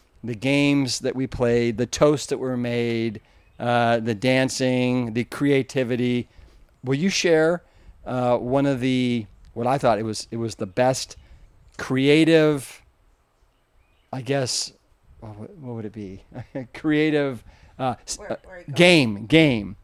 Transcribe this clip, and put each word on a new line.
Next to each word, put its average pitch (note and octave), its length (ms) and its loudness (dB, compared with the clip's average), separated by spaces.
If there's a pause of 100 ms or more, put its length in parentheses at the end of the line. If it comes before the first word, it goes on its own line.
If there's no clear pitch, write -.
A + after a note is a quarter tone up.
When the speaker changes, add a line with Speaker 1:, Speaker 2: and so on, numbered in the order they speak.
(240)
Speaker 1:
the A#2 120 -8
games C#3 640 0
that B2+ 160 -4
we C3 120 -4
played, A#2+ 500 0
the A#2+ 80 -2
toasts D3+ 420 0
that B2+ 120 -4
were B2+ 180 -4
made, A#2 640 -2 (380)
uh, A#2+ 400 2
the A2+ 160 -2
dancing, B2+ 1000 0
the A#2+ 120 -2
creativity. B2 1000 0 (560)
Will C3 120 -2
you F3+ 140 0
share, E3 520 2 (440)
uh, B2 320 0
one B2+ 280 0
of C#3 160 0
the, B2 440 0 (280)
what A#2 140 -4
I C3+ 100 2
thought A#2 220 2
it A2 60 -4
was, G#2+ 260 -8
it A#2 60 -6
was A2+ 180 -6
the A2 120 -8
best B2+ 480 -2 (600)
creative, D3+ 1040 4 (1300)
I C3 80 -8
guess, C3 520 -4 (460)
what, G#2+ 380 -16
what B2 180 -12
would A2 100 -8
it G2+ 80 -12
be? G2 300 -14 (260)
<laughs> C3 240 -12
Creative, D3+ 720 0 (360)
uh, B2+ 160 -2 (100)
s-, - 140 -10
Speaker 2:
Where, G3+ 140 -10
Speaker 1:
uh, - 20 -4 (100)
Speaker 2:
where - 100 -20
are - 40 -18
you - 60 -20
going? C#3 100 -10
Speaker 1:
game, C3+ 500 4
game, A#2 580 2